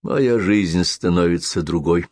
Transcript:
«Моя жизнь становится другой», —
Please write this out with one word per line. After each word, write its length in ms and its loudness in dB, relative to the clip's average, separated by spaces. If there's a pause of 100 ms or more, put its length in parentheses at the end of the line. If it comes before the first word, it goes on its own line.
«Моя 360 0
жизнь 460 2
становится 760 0
другой», — 480 0